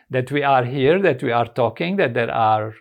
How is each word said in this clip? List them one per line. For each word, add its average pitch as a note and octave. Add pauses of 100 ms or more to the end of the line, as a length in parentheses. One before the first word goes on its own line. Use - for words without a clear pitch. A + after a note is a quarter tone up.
(100)
that B2+
we C#3+
are C3+
here, C#3
that D3
we B2+
are A#2
talking, C3+
that C#3+
there A#2
are A2